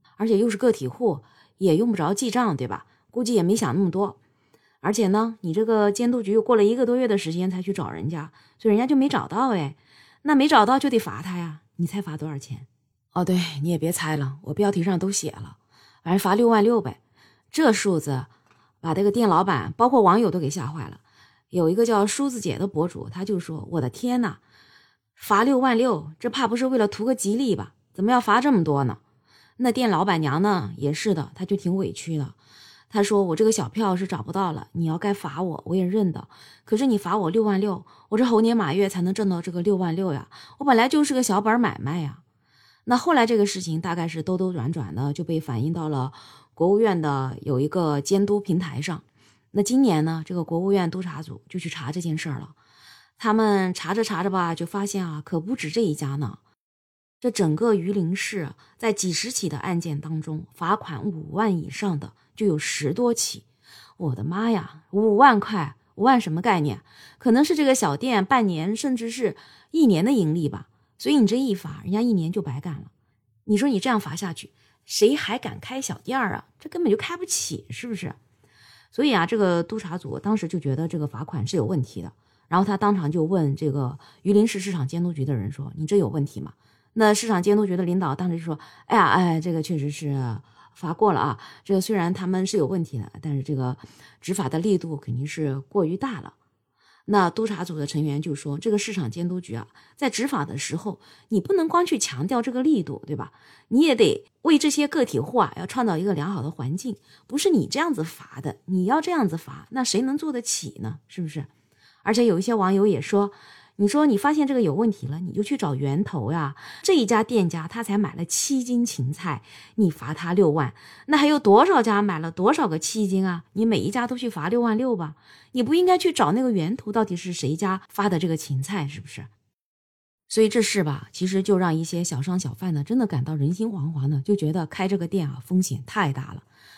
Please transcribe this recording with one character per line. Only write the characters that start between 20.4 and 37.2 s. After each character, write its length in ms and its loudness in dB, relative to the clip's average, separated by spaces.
吓 200 -6
坏 200 -10
了。 120 -18
有 200 2
一 60 4
个 100 4
叫 220 4
梳 220 -2
子 120 -6
姐 160 -4
的 120 -4
博 180 -2
主， 220 -10
他 160 -10
就 160 -2
说 320 -10
：“我 80 -2
的 100 -2
天 300 -2
呐， 180 -4
罚 280 2
六 160 4
万 180 4
六， 440 0
这 100 -4
怕 160 0
不 100 0
是 100 0
为 120 2
了 80 4
图 180 -4
个 120 2
吉 180 0
利 220 0
吧？ 160 -8
怎 120 -2
么 80 4
要 80 6
罚 200 4
这 120 4
么 100 6
多 220 2
呢？” 140 -4
那 120 2
店 180 0
老 140 2
板 160 2
娘 200 0
呢， 360 0
也 160 -2
是 220 0
的， 200 -4
她 100 -10
就 120 -2
挺 180 -2
委 160 -2
屈 260 -8
的。 180 -6
她 120 2
说 220 2
：“我 100 -2
这 100 2
个 60 6
小 180 0
票 280 0
是 100 -4
找 160 -6
不 80 -10
到 220 -2
了， 200 -12
你 120 -4
要 140 -2
该 160 0
罚 280 -8
我， 240 -6
我 80 -2
也 100 2
认 280 0
的。 160 -14
可 100 0
是 80 0
你 140 4
罚 180 -2
我 140 0